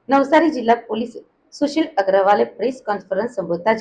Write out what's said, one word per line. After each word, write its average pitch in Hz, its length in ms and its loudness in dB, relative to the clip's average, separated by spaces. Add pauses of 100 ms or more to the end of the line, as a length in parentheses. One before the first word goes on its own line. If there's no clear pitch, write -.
નવસારી 285 460 2
જિલ્લા 233 220 2 (100)
પોલીસ 226 300 -8 (360)
સુશીલ 294 340 -2 (140)
અગ્રવાલે 196 440 2 (100)
પ્રેસ 254 320 -4
કોન્ફરન્સ 202 500 -6
સંબોધતા 175 440 -2